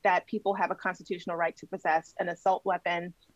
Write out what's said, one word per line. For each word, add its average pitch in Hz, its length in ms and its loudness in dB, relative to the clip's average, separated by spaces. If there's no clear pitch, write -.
that 180 240 4
people 202 260 0
have 185 160 0
a 185 60 -6
constitutional 180 580 -6
right 165 220 0
to - 100 -18
possess 165 540 0
an 185 80 -4
assault 185 360 0
weapon, 175 480 -2